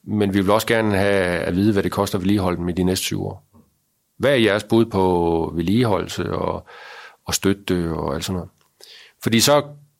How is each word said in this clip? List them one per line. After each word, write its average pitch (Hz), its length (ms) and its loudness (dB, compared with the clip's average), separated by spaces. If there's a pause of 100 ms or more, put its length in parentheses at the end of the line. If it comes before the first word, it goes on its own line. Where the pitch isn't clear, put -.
men 104 300 0
vi 101 80 2
vil 95 100 2
også 110 160 2
gerne 110 300 2
have 95 420 2
at 85 160 -2
vide, 104 180 2
hvad 98 100 2
det 92 80 -2
koster 101 260 -2
at 92 40 -4
vedligeholde 92 360 0
dem 87 120 -4
i - 20 -4
de 90 120 -2
næste 92 220 0
syv 98 200 -6
år. 50 180 -12 (720)
Hvad 127 140 2
er 143 40 4
jeres 107 280 2
bud 113 220 4
på 87 720 0
vedligeholdelse 95 800 -2
og, - 320 -4 (600)
og - 80 -6
støtte 95 600 -2
og 78 220 -4
alt 82 100 -6
sådan 95 100 -4
noget?" 90 140 -8 (760)
Fordi 113 160 2
så 143 240 4 (360)